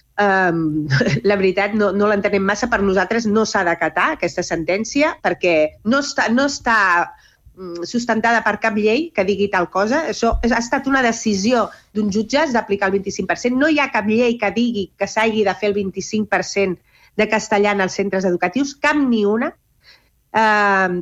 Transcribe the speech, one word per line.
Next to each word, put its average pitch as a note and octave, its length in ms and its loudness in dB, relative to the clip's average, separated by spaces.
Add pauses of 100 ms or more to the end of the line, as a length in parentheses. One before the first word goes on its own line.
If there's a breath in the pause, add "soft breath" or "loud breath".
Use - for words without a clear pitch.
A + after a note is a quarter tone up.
(220)
ehm, E3+ 640 0
<laughs> D#3+ 400 0
la G3+ 80 4
veritat, G3 400 0
no, G#3 160 2
no G3+ 160 2
l'entenem G3+ 400 0
massa. G#3 240 0
Per A3 80 0
nosaltres G3 480 0
no G#3+ 160 2
s'ha G3+ 240 0
d'acatar E3+ 480 0
aquesta F3+ 320 -4
sentència G#3 800 -2
perquè F3 580 0
no B3+ 160 2
està, C4 320 -2
no C4 160 2
està, B3 300 -2 (800 soft breath)
mm, E3+ 320 -10
sustentada A#3 560 0
per G#3 160 -2
cap G#3+ 160 0
llei A3+ 320 2
que G3 160 0
digui G3 240 0
tal F3+ 240 0
cosa. A3 300 0 (100)
Això A#3 220 0 (100)
és, A#3 80 2
ha A#3 80 -2
estat C#4 240 -4
una C4+ 160 2
decisió A3+ 640 0 (240 loud breath)
d'un G#3 240 -2
jutge C4 400 0
d'aplicar G3+ 380 0
el G3 80 0
vint-i-cinc F#3+ 260 -6
per E3+ 160 -2
cent. B3 160 0
No D4 80 4
hi D4+ 160 2
ha C4+ 80 -2
cap G#3 160 -2
llei A#3 320 2
que G3+ 160 -2
digui A#3 400 -2
que G3 160 -6
s'hagi A3 320 0
de F#3+ 160 0
fer G#3 140 0
el G3+ 100 -4
vint-i-cinc G3 480 -4
per F#3 160 0
cent F#3+ 320 -2 (400 soft breath)
de G#3+ 80 2
castellà G#3 480 0
en G3 80 0
els F#3 160 -4
centres F#3+ 320 -2
educatius, C4+ 480 -2
cap D4 160 0
ni B3 320 2
una. A#3 240 0 (840 soft breath)
Ehm, G3+ 680 2